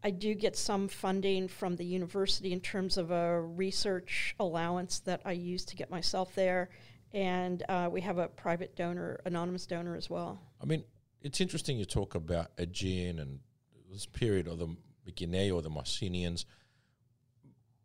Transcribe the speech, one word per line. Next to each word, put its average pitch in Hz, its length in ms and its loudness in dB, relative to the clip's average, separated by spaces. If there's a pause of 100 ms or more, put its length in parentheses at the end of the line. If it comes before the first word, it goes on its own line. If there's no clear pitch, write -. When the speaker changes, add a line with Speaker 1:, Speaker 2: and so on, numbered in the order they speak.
Speaker 1:
I 208 80 2
do 208 240 0
get 214 220 0
some 196 320 2
funding 190 600 2
from 180 280 -2
the 175 80 -4
university 180 680 0
in 180 80 0
terms 190 380 0
of 170 120 0
a 170 300 2
research 180 1000 0
allowance 175 640 0
that 180 240 -2
I 190 80 0
use 175 340 -2
to - 100 -10
get - 140 -6
myself 185 440 0
there, 180 340 4 (440)
and, 180 560 2
uh, 180 220 2
we - 120 0
have 175 160 0
a 165 100 2
private - 480 -2
donor, 175 480 -2
anonymous 180 420 -2
donor 170 300 -4
as - 140 -6
well. 175 300 -4 (200)
Speaker 2:
I 135 60 -4
mean, 156 180 2 (380)
it's - 180 0
interesting 156 380 0
you 101 60 2
talk - 300 0
about 85 440 0
Aegean 90 600 0
and 69 220 -6 (500)
this 98 160 -10
period 98 400 2
of 85 120 -4
the 85 100 -2 (380)
Mycenae 90 440 0
or 85 120 2
the 78 80 -6
Mycenaeans. 87 720 -2 (1400)